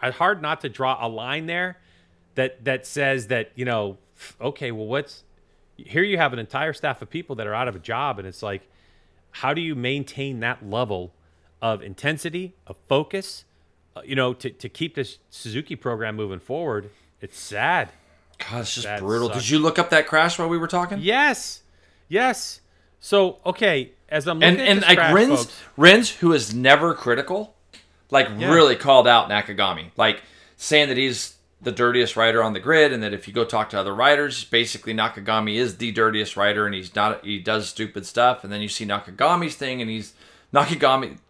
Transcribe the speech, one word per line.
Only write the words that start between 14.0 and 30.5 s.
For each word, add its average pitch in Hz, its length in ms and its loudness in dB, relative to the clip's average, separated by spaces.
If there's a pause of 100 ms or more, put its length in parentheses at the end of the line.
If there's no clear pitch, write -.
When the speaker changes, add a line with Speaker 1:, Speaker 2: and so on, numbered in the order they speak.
Speaker 1:
you 135 100 -8
know, 127 200 0
to, 123 160 -10
to - 180 -16
keep - 260 -8
this - 240 -8 (120)
Suzuki 127 440 -10
program 113 400 -6
moving 101 260 -8
forward? 120 500 -6 (300)
It's - 180 -18
sad. 127 500 -2 (500)
Speaker 2:
God, 117 220 -10
it's 110 140 -8
just 117 120 -8
Speaker 1:
That 104 140 -6
Speaker 2:
brutal. 113 280 -2
Speaker 1:
sucks. 104 140 -4
Speaker 2:
Did 107 80 -2
you 156 80 4
look 156 200 2
up - 120 0
that 156 160 2
crash 165 320 2
while 165 100 -2
we 170 80 -2
were 165 120 -4
talking? 175 340 -4
Speaker 1:
Yes. 247 600 0 (460)
Yes. 233 520 -2 (380)
So, 196 460 2
okay, 175 480 0 (160)
as 151 180 -2
I'm 160 160 0
Speaker 2:
And, 175 140 8
Speaker 1:
looking - 100 -2
at 208 40 6
Speaker 2:
and, 196 100 4
Speaker 1:
this 175 80 2
Speaker 2:
like, 175 100 8
Speaker 1:
crash, 165 140 4
Speaker 2:
Rins, 214 160 6 (160)
Speaker 1:
folks - 180 -18 (140)
Speaker 2:
Rins, 196 340 8
who 170 220 2
has 110 220 0
never 147 400 6
critical, 147 600 -2 (560)
like, 135 180 4 (100)
Speaker 1:
Yeah. 160 120 0
Speaker 2:
really 151 260 6
called 135 300 8
out 120 220 6
Nakagami, 98 680 -2
like, 110 260 0 (340)